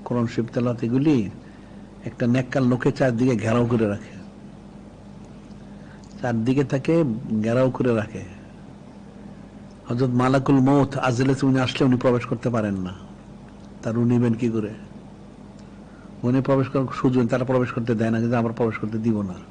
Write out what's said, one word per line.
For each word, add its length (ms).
কোরআন 220
শরীফ 260
তেলাওয়াত, 320
এগুলি 460
একটা 220
নেককার 360
লোকে 300
চারদিকে 440
ঘেরাও 300
করে 220
রাখে, 260
চারদিকে 420
তাকে 400
ঘেরাও 280
করে 240
রাখে। 280
হযরত 220
মালাকুল 440
মউত 420
আজরাইল, 460
উনি 180
আসলে 240
উনি 120
প্রবেশ 300
করতে 240
পারেন 260
না, 180
তার 160
উনি 160
নেবেন 200
কি 140
করে? 240
উনি 180
প্রবেশ 280
করার 260
সুযোগ, 340
তারা 160
প্রবেশ 280
করতে 220
দেয় 160
না, 100
কিন্তু 160
আমরা 160
প্রবেশ 260
করতে 200
দিব 240
না। 120